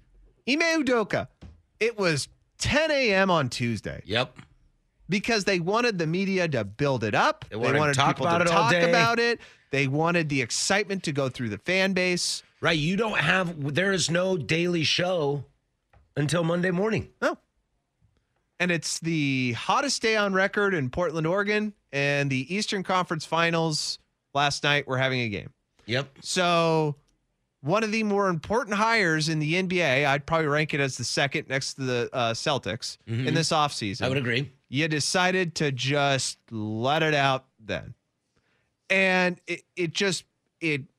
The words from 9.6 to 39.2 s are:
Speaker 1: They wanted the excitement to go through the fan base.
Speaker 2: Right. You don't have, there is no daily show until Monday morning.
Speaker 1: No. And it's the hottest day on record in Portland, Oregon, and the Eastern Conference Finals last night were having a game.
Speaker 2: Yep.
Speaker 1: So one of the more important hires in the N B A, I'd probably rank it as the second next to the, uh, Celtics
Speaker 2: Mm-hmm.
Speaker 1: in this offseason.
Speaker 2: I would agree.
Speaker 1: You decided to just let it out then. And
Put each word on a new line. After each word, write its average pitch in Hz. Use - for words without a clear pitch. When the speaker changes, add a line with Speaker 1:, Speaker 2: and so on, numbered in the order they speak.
Speaker 1:
They 139
wanted 160
the 139
excitement 190
to 160
go 135
through 120
the 101
fan 190
base. 180
Speaker 2:
Right. 165
You 165
don't 220
have, 160
there 196
is 175
no 180
daily 165
show 147
until 151
Monday 175
morning. 196
Speaker 1:
No. 294
And 180
it's -
the 139
hottest 240
day 220
on 202
record 196
in 139
Portland, 160
Oregon, 208
and 143
the 135
Eastern 190
Conference 180
Finals 165
last 143
night 143
were 127
having 131
a 113
game. 98
Speaker 2:
Yep. 131
Speaker 1:
So 165
one 190
of 214
the 220
more 202
important 202
hires 185
in 156
the 151
N 190
B 180
A, 143
I'd 139
probably 160
rank 147
it 139
as 135
the 123
second 143
next 135
to 139
the, 123
uh, 117
Celtics -
Speaker 2:
Mm-hmm. 117
Speaker 1:
in 156
this 160
offseason. 143
Speaker 2:
I 123
would 131
agree. 127
Speaker 1:
You 147
decided 180
to 151
just 139
let 113
it 156
out 135
then. 95
And 185